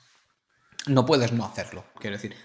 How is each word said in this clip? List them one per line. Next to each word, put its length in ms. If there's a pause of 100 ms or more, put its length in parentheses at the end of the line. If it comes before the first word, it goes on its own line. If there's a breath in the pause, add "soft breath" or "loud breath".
(880)
No 180
puedes 260
no 140
hacerlo, 400 (140)
quiero 180
decir. 280